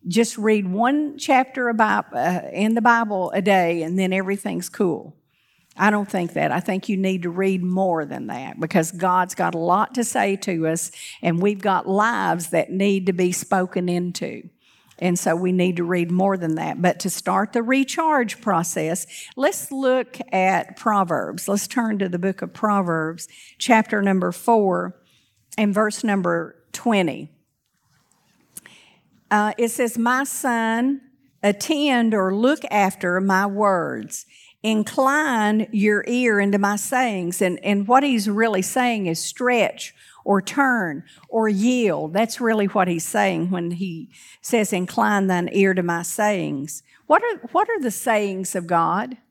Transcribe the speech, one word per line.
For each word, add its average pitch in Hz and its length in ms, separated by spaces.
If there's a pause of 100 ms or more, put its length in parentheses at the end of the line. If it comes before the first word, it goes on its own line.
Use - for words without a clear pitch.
just 220 300
read 214 340
one 277 460
chapter 262 500
about, 214 480
uh, 170 280 (100)
in 220 220
the 233 60
Bible 220 500
a 196 100
day 175 420
and 175 160
then 185 140
everything's 190 560
cool. - 480 (580)
I 202 140
don't 208 200
think 175 220
that. 151 180
I 156 120
think 190 260
you 208 80
need 190 280
to 175 60
read 190 320
more 180 440
than 127 220
that, - 340
because 160 320
God's 180 420
got 170 200
a - 20
lot 175 380
to 240 100
say 202 320
to 165 300
us, 165 240 (300)
and 170 200
we've 202 200
got 190 280
lives 190 600
that 165 200
need 190 360
to 190 60
be 180 200
spoken 185 560
into. 175 540 (560)
And 175 200
so 165 160
we 185 160
need 180 260
to 175 60
read 175 260
more 190 280
than 160 180
that. 160 260
But 175 200
to 196 100
start 196 420
the 233 80
recharge 269 800
process, 170 640 (300)
let's 294 360
look 254 460 (140)
at 185 440
Proverbs. 175 720
Let's 202 200
turn 220 320
to 190 100
the 175 80
book 190 240
of 180 120
Proverbs, 170 720 (320)
chapter 220 420
number 190 300
four, 185 640 (600)
and 208 160
verse 214 320
number 175 520 (160)
twenty. 156 580 (2000)
Uh, 214 280
it 233 120
says, 233 300
"My 254 240
son, 240 760 (420)
attend 233 720
or 190 180
look 254 280 (100)
after 185 500
my 190 240
words. 180 800 (380)
Incline 220 1080
your 208 360
ear 240 320
into 202 180
my 202 200
sayings." 202 600
And, 180 240
and 202 240
what 247 140
he's 240 260
really 208 360
saying 240 420
is 165 180
stretch - 720 (300)
or 202 180
turn 196 640 (260)
or 220 180
yield. 202 680
That's 220 280
really 220 240
what 185 220
he's 170 180
saying 185 440
when 175 220
he 170 380 (320)
says, 214 300
"Incline 196 560
thine 175 240
ear 196 220
to 185 100
my 170 200
sayings." 160 800 (240)
What 320 160
are, 440 300
what 415 180
are 440 120
the 247 100
sayings 202 640
of 175 100
God? 175 520 (140)